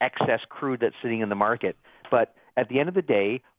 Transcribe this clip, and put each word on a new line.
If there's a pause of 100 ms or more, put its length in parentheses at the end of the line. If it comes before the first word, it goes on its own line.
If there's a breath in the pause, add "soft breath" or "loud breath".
excess
crude
that's
sitting
in
the
market. (360 soft breath)
But (240 soft breath)
at
the
end
of
the
day, (180 soft breath)